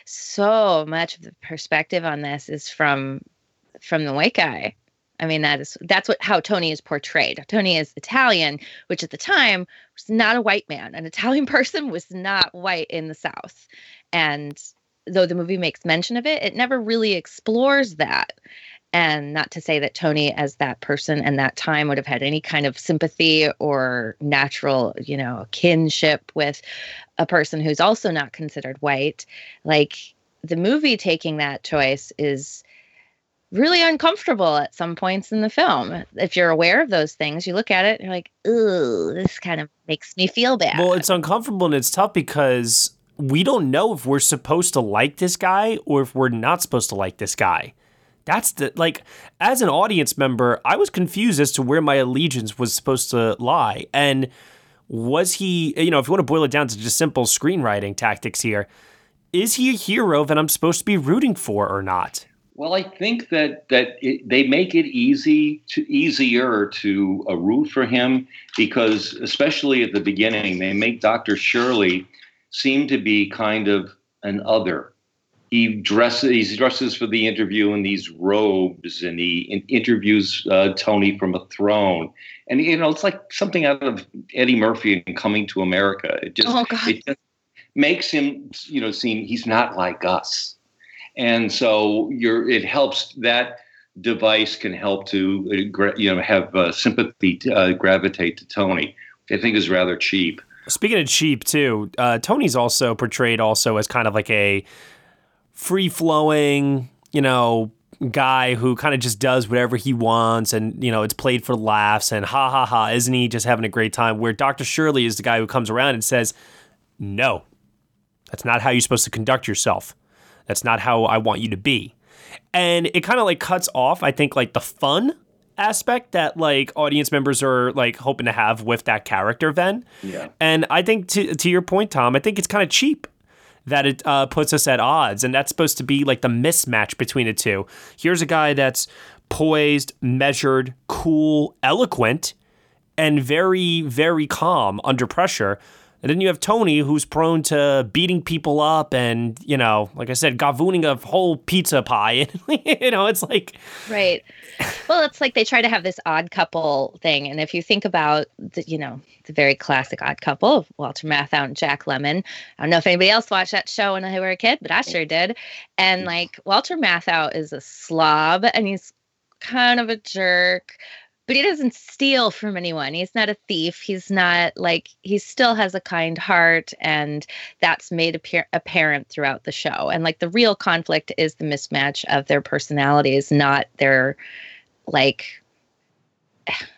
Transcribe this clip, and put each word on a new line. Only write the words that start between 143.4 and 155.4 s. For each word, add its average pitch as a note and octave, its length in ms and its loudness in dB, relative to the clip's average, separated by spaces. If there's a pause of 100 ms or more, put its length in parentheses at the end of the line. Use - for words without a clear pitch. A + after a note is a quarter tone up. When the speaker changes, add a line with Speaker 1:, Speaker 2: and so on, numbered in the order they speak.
Speaker 2:
very D3+ 440 0
calm C3+ 580 0
under B2+ 220 0
pressure. A2 520 0 (440)
And B2+ 80 -2
then F3 100 0
you F#3+ 80 2
have E3+ 100 -2
Tony, G3+ 400 2
who's D3 260 0
prone D#3+ 400 0
to C#3+ 480 2
beating F3+ 300 0
people D3+ 380 -2
up D3+ 340 2
and, A#2 500 0
you C#3 120 0
know, G#2+ 400 2
like A#2+ 140 -8
I - 20 -4
said, B2+ 260 0
gavooning D#3 460 2
a C#3+ 100 2 (100)
whole F3 340 0
pizza D#3+ 440 0
pie. A#2 460 2 (100)
<laughs> - 100 -12
And, D4 120 0 (200)
you B3+ 120 2
know, G3 140 2
it's A3 160 0
like - 340 -4 (340)
Speaker 1:
Right. G3 320 0 (640)
Well, E4 160 4
it's - 160 -6
like C4 140 -2
they A3+ 100 2